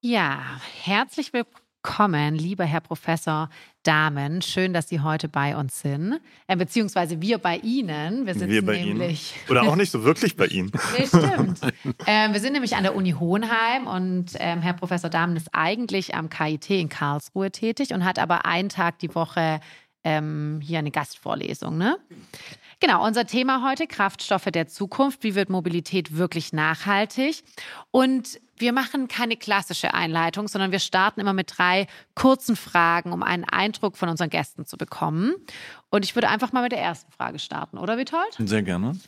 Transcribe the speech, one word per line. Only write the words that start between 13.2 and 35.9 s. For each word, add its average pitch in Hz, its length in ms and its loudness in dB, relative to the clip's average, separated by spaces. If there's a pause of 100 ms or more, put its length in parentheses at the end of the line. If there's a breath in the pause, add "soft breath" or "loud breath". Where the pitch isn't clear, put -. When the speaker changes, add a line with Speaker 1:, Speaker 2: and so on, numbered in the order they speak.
Speaker 1:
und, 185 520 -2
ähm, 170 220 0
Herr 180 120 2
Professor 180 360 -2
Dahmen 170 280 0
ist 160 160 -8
eigentlich 190 640 -2
am 160 140 -4
K 156 200 -2
I 156 80 0
T 190 240 0
in 156 80 -2
Karlsruhe 151 600 -2
tätig 226 440 -4
und 185 100 0
hat 185 160 0
aber 175 260 2
einen 175 220 0
Tag 170 320 -2
die 165 160 -6
Woche, 160 460 0 (420 loud breath)
ähm, 151 580 -2
hier 160 180 -4
eine 147 120 -2
Gastvorlesung, - 840 -4
ne? 233 200 2 (840 loud breath)
Genau, 240 240 4
unser 226 200 2
Thema 254 400 0
heute, 269 220 0
Kraftstoffe - 640 -2
der 165 160 0
Zukunft. 262 560 -2
Wie 208 120 0
wird 196 140 2
Mobilität 175 680 -2
wirklich 170 340 -2
nachhaltig? 202 920 0 (480 loud breath)
Und 262 500 2 (160)
wir 240 160 0
machen 262 340 -2
keine 226 300 -2
klassische - 560 -2
Einleitung, 170 560 0
sondern 190 240 0
wir 196 60 0
starten 196 420 0
immer 196 100 2
mit 190 260 -2
drei 185 300 4 (280 loud breath)
kurzen 262 420 4
Fragen, 170 560 2
um 175 100 -2
einen 175 220 0
Eindruck 202 500 -2
von 175 140 0
unseren 165 200 0
Gästen - 360 -4
zu - 120 -16
bekommen. 165 560 -2 (560 loud breath)
Und 208 140 2